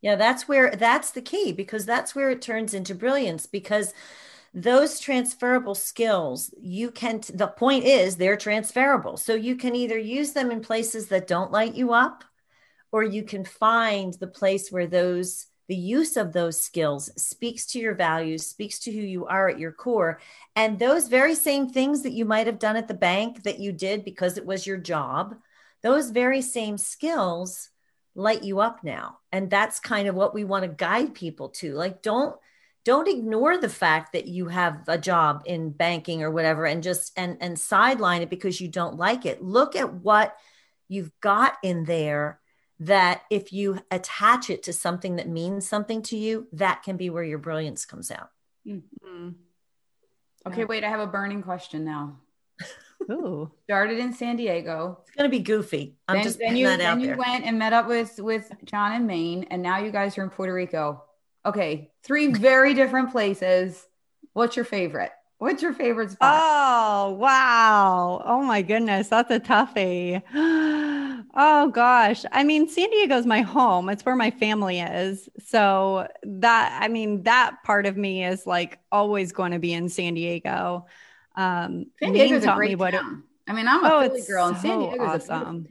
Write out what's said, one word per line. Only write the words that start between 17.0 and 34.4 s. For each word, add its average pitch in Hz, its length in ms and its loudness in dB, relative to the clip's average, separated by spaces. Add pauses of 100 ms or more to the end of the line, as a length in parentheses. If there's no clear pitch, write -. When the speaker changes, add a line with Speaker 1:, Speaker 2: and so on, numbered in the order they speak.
Speaker 1:
speaks - 480 -8
to 247 120 -6
your 220 140 -2
values, 160 520 -2
speaks - 340 -12
to 226 120 -8
who 214 80 -6
you 190 260 -6
are 190 220 2
at - 100 -2
your 160 140 -8
core. 180 480 -2 (340)
And 220 240 0
those 269 300 2
very 269 260 4
same 277 360 -2
things 262 320 0
that 269 100 -6
you 226 140 -2
might 220 200 2
have 226 140 -4
done 214 160 0
at 220 100 -4
the - 80 -8
bank 196 480 -2
that - 160 -4
you 202 140 -8
did 190 320 -6
because 185 320 -4
it 202 100 -12
was 190 200 -6
your 196 100 -6
job, 160 580 -4 (480)
those 254 280 2
very 247 320 0
same 220 360 -6
skills 185 920 -4 (480)
light 220 240 -2
you 196 180 -4
up - 220 -2
now. 113 360 -10 (120)
And 190 200 -4
that's 208 280 0
kind 202 300 -4
of 190 60 -2
what 196 180 0
we 214 100 -6
want 190 200 -2
to 180 60 -4
guide 196 440 -2
people 156 380 -12
to. 147 240 -10
Like, 185 260 -6
don't, 233 340 -2 (480)
don't 294 260 4
ignore 254 500 0
the 269 100 -2
fact 160 460 0
that 175 120 -4
you 180 200 -6